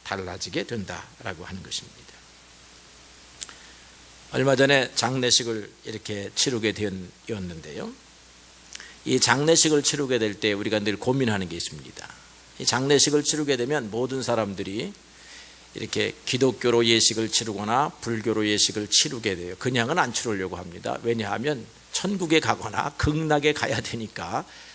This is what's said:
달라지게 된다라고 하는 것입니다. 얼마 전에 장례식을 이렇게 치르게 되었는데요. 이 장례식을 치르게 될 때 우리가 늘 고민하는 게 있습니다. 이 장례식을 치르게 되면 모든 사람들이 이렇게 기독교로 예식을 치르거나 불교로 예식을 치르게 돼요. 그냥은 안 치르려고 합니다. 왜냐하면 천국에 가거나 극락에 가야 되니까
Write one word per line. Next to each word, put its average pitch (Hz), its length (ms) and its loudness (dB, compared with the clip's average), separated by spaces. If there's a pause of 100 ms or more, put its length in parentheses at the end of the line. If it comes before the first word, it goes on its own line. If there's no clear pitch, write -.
달라지게 95 600 -6
된다라고 90 800 -10
하는 92 180 -12
것입니다. - 380 -12 (2250)
얼마 131 240 4
전에 135 380 6
장례식을 117 760 0 (140)
이렇게 104 500 -6
치르게 110 380 0
되었는데요. 95 1200 -8 (1120)
이 131 140 2
장례식을 147 640 6
치르게 135 360 0
될 104 220 -2
때 107 120 2
우리가 104 260 0
늘 104 180 0
고민하는 113 520 0
게 85 80 -8
있습니다. - 520 -8 (520)
이 131 40 -6
장례식을 143 600 4
치르게 147 320 0
되면 123 340 -2
모든 123 320 -2
사람들이 110 680 0 (840)
이렇게 104 400 -2 (100)
기독교로 120 640 4
예식을 110 440 4
치르거나 113 600 0 (100)
불교로 110 460 0
예식을 104 420 0
치르게 110 480 0
돼요. 90 220 -8
그냥은 127 400 0
안 131 140 0
치르려고 95 440 -4
합니다. 90 460 -6
왜냐하면 113 640 -2 (260)
천국에 175 480 2
가거나 113 560 -2
극락에 151 560 2
가야 135 280 -2
되니까 110 640 -6 (280)